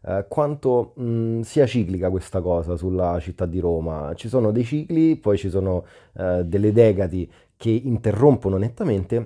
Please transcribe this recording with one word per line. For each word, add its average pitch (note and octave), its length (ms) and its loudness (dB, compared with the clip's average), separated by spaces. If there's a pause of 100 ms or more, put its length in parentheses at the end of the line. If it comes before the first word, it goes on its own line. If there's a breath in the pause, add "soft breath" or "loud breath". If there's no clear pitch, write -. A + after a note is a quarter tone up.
eh, F#2+ 240 -4
quanto, C#3+ 720 0
mm, A#2 420 -2
sia C3+ 240 2
ciclica F#2 440 0
questa F#2 300 -4
cosa F2 360 -2
sulla F2+ 440 -2
città F2+ 260 -6
di F2 140 -4
Roma. D#2+ 540 -4
Ci - 140 -12
sono A2+ 220 2
dei A#2 140 0
cicli, D#3+ 520 2
poi G#2 220 0
ci G2 120 -4
sono, F#2 340 0 (320 soft breath)
eh, F2+ 280 0
delle G2+ 280 2
decadi F#2+ 580 4 (260 soft breath)
che - 140 -4
interrompono A2+ 880 2
nettamente A2 680 -2